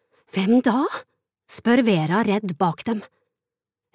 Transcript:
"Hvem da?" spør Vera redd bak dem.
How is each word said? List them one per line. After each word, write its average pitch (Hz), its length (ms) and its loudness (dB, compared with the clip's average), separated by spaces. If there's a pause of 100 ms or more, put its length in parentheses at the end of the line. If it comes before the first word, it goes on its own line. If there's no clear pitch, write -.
(320)
"Hvem 214 320 2
da?" 254 220 2 (680)
spør 247 320 2
Vera 180 440 2
redd 202 320 -4
bak 170 280 -2
dem. 220 140 -4 (920)